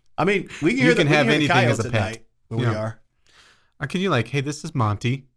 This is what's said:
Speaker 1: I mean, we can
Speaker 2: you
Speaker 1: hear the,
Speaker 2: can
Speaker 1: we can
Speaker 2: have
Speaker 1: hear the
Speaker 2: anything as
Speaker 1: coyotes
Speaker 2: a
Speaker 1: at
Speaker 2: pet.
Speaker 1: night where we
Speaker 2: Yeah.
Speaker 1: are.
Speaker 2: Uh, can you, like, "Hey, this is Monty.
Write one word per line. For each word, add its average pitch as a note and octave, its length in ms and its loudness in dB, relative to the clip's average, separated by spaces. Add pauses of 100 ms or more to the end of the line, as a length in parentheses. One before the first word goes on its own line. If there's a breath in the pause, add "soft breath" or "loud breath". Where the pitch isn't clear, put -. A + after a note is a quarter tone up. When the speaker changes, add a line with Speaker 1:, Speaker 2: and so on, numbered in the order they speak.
(160)
Speaker 1:
I - 80 0
mean, F#3+ 240 0 (140)
we A3 80 2
can B3 80 0
Speaker 2:
you C4 80 2
Speaker 1:
hear B3 80 6
the, G3 100 2
Speaker 2:
can - 60 2
Speaker 1:
we - 20 4
can D3+ 40 6
Speaker 2:
have D3 100 4
Speaker 1:
hear C#3+ 60 2
the D3+ 40 4
Speaker 2:
anything D3+ 200 2
as - 60 4 (160)
Speaker 1:
coyotes - 60 -2
Speaker 2:
a - 20 -4
Speaker 1:
at A#2+ 60 -6
Speaker 2:
pet. A2+ 80 2
Speaker 1:
night A2 240 -6 (240)
where A2+ 120 -6
we B2+ 60 0
Speaker 2:
Yeah. A2 140 0
Speaker 1:
are. A2 200 -8 (800 soft breath)
Speaker 2:
Uh, C#3 60 -4
can F3+ 140 -4
you, F#3+ 100 -2
like, B2+ 180 0
"Hey, C#3+ 120 -2
this C#3+ 240 -6
is E3 100 -12
Monty. A#2+ 520 -2 (100)